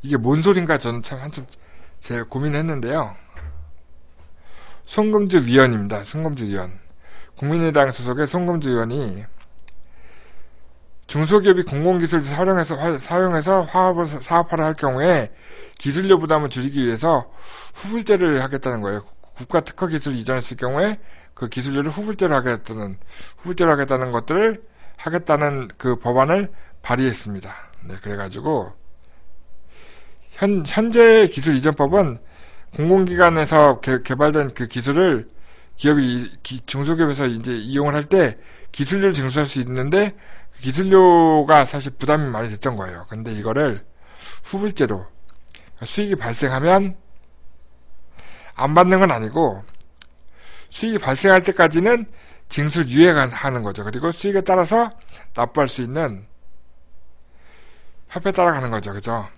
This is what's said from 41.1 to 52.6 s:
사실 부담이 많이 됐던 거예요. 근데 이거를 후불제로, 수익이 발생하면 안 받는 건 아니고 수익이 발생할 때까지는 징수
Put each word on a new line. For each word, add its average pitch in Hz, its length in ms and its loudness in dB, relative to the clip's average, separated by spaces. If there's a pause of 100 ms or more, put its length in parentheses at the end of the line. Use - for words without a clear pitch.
사실 139 340 -4
부담이 147 320 2
많이 113 200 -4
됐던 107 260 -4
거예요. 92 340 -10
근데 110 220 -8
이거를 110 540 -2 (580)
후불제로, 151 640 -2 (800)
수익이 202 320 -2
발생하면 151 800 2 (1600)
안 139 180 -2
받는 180 260 8
건 185 120 4
아니고 113 520 -2 (1040)
수익이 220 300 -2
발생할 185 440 4
때까지는 185 600 4 (440)
징수 151 380 0